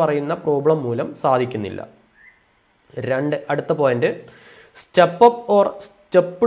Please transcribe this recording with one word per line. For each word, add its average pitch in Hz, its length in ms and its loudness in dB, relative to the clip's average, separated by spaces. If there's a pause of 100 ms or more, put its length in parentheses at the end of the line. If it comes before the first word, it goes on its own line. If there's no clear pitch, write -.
പറയുന്ന 147 300 -2 (120)
പ്രോബ്ലം 151 400 0
മൂലം 120 240 -4 (160)
സാധിക്കുന്നില്ല. 113 560 -2 (1300)
രണ്ട്, 143 260 -2 (140)
അടുത്ത 147 300 -4
പോയിന്റ്, 135 280 2 (720)
step 170 440 2
up 240 100 6 (200)
or 202 100 4 (200)
step - 440 0 (180)